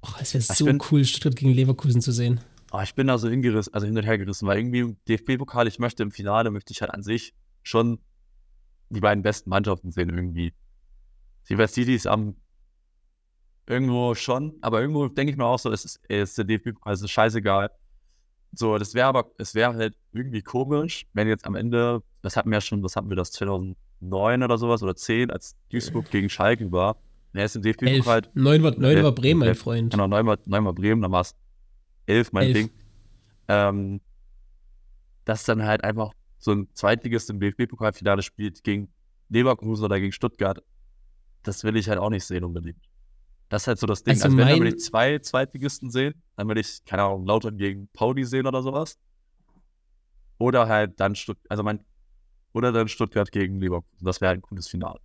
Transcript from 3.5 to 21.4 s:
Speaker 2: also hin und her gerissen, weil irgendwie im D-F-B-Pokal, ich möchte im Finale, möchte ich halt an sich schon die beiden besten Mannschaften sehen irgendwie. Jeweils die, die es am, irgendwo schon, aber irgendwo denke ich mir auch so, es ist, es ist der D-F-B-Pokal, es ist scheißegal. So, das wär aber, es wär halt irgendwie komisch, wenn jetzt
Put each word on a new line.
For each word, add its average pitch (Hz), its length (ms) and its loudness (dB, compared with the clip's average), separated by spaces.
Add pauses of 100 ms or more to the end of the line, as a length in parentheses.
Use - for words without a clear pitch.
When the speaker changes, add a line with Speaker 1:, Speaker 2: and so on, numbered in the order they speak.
Speaker 2:
also 104 140 -2
hin 110 100 -2
und 107 80 0
her 110 140 2
gerissen, 98 300 -4
weil 101 100 2
irgendwie 123 220 -2
im 117 160 -4 (100)
D-F-B-Pokal, 120 640 0
ich - 100 -8
möchte 120 240 -2
im 101 80 -2
Finale, 107 400 -2
möchte 101 220 -10
ich - 80 -10
halt - 120 -6
an 101 120 -12
sich 113 280 -4 (300)
schon 117 380 0 (920)
die 107 100 -6
beiden 104 220 2
besten 104 280 -2
Mannschaften 95 420 -2
sehen 87 180 -2
irgendwie. 85 420 -4 (960)
Jeweils 104 240 2
die, 123 120 0
die 127 100 2
es 110 120 -2
am, 104 300 -2 (1300)
irgendwo 123 480 0
schon, 139 480 -4
aber 113 180 0
irgendwo 143 280 0
denke 139 220 -2
ich 139 60 -4
mir 127 80 0
auch 120 140 2
so, 123 120 -2
es 110 140 -4
ist, - 240 -16
es 101 220 0
ist - 80 -10
der 110 80 0
D-F-B-Pokal, 107 480 -2
es 95 80 -6
ist 104 80 -8
scheißegal. 104 600 2 (840)
So, 107 240 0
das 104 160 -6
wär 127 120 4
aber, 131 300 0
es - 180 -12
wär 117 200 2
halt 110 200 -2 (180)
irgendwie 120 280 -6
komisch, 143 720 -4
wenn 107 160 0
jetzt 110 160 0